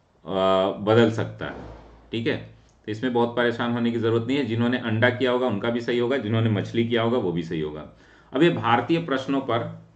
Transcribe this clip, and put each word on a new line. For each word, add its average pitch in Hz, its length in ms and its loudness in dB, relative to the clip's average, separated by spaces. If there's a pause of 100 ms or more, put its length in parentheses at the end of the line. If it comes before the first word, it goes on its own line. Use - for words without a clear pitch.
(260)
अ, 95 520 2
बदल 110 340 4
सकता 104 340 -6
है। - 200 -12 (460)
ठीक 113 160 -4
है, 117 100 -2 (480)
तो 107 60 -8
इसमें 120 220 -4
बहुत 117 220 2
परेशान 120 360 0
होने 117 200 0
की 117 60 -2
ज़रूरत 113 300 0
नहीं 135 100 0
है। 139 80 0
जिन्होंने 117 320 0
अंडा 117 320 2
किया 123 220 0
होगा 123 160 2
उनका 107 220 -2
भी 120 120 -2
सही 120 180 0
होगा, 120 180 0
जिन्होंने 113 320 0
मछली 113 380 0
किया 117 140 2
होगा 113 160 2
वो 95 140 0
भी 85 120 -2
सही 80 180 -4
होगा। 76 240 -8 (480)
अब 143 100 4
ये 175 60 6
भारतीय 120 560 2
प्रश्नों 139 360 -2
पर 117 400 -4 (140)